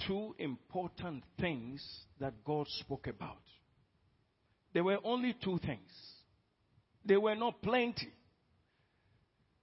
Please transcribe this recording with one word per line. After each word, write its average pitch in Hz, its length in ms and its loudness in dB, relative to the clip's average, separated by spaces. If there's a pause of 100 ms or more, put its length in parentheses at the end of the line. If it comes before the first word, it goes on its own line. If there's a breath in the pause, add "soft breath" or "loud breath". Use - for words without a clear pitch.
two 208 320 -2
important 165 880 -6 (160)
things 139 440 -2 (360)
that 135 120 -2 (120)
God 147 220 0 (140)
spoke - 260 -6
about. 104 360 -10 (1300)
There 170 120 4
were 196 180 4
only 247 400 2
two 185 160 2
things. 120 320 -4 (1120)
They 196 120 8
were 214 180 6
not 226 260 -2
plenty. 240 520 0 (1500)